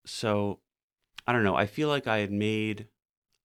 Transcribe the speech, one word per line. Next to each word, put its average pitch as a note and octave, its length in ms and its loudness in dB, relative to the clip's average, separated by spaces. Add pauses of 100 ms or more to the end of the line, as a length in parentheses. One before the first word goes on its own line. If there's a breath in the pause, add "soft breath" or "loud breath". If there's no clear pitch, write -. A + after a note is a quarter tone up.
So, G#2 540 -2 (680)
I B2 60 0
don't A#2+ 100 4
know, F#2+ 120 4
I G2 120 2
feel D3+ 220 -2
like C#3+ 180 -2
I A2 120 2
had G2+ 120 -2
made, G#2+ 560 -2 (560)